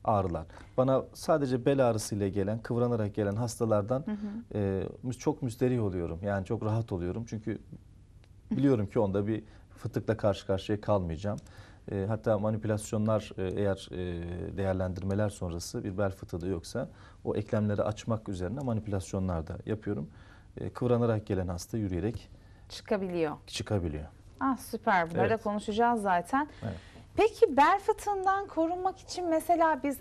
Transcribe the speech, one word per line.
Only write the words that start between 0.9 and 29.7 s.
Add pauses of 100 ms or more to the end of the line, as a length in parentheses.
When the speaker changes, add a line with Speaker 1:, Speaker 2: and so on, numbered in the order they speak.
Speaker 1:
sadece
bel
ağrısıyla
gelen,
kıvranarak
gelen
hastalardan,
Speaker 2:
Hı
hı.
Speaker 1:
e, (200)
mü-,
çok
müsterih
oluyorum.
Yani
çok
rahat
oluyorum.
Çünkü (920)
biliyorum
ki
onda
bir (340)
fıtıkla
karşı
karşıya
kalmayacağım. (540)
E,
hatta
manipülasyonlar,
e,
eğer,
e, (600)
değerlendirmeler
sonrası
bir
bel
fıtığı
da
yoksa (340)
o
eklemleri
açmak
üzerine
manipülasyonlar
da
yapıyorum. (480)
E,
kıvranarak
gelen
hasta
yürüyerek (400)
Speaker 2:
Çıkabiliyor. (160)
Speaker 1:
çıkabiliyor. (340)
Speaker 2:
Ah,
süper.
Bunları
Speaker 1:
Evet.
Speaker 2:
da
konuşacağız
zaten. (160)
Speaker 1:
Evet. (420)
Speaker 2:
Peki
bel
fıtığından
korunmak
için
mesela